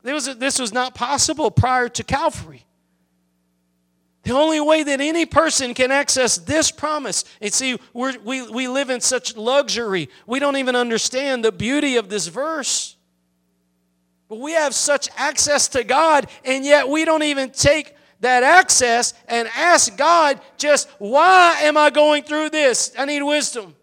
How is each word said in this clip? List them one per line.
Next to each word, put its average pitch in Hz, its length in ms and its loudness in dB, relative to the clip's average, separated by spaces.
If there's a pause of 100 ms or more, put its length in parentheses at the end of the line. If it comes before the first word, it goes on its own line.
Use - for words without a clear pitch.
There 254 100 -6
was 277 160 -4
a, 269 40 -10
this 262 260 -4
was 233 120 -6
not 254 240 -4
possible 277 560 -2
prior 247 380 2
to 226 140 -8
Calvary. 262 600 -6 (1600)
The 233 100 -4
only 311 260 2
way 311 240 2
that 277 160 -2
any 320 260 0
person 277 480 0
can 254 160 0
access 262 480 0
this 202 320 -2
promise, 294 540 -6 (160)
and 208 140 -6
see, 254 240 -2 (160)
we're, 247 260 -6
we, 254 300 -8
we 254 180 -6
live 262 220 -4
in 247 100 -4
such 247 380 -4
luxury, 214 720 -2 (160)
we 254 140 -4
don't 285 180 0
even 254 180 -2
understand 247 720 -2
the 220 60 2
beauty 254 440 -2
of 208 140 0
this 190 180 -6
verse. 269 680 -6 (1300)
But 220 120 -14
we 294 120 -8
have 302 240 0
such 285 400 -2
access 285 540 0
to 240 160 -4
God, 285 440 2 (140)
and 262 220 -4
yet 285 240 4
we 311 160 0
don't 320 180 2
even 277 280 -2
take 285 440 0 (240)
that 247 240 2
access 254 680 2 (160)
and 233 260 -2
ask 302 400 2
God, 311 460 2 (160)
just, 294 400 0
"Why 330 640 4
am 302 160 2
I 302 120 6
going 294 340 2
through 302 260 -4
this? 294 480 0
I 269 80 -4
need 285 160 -4
wisdom." 247 600 -4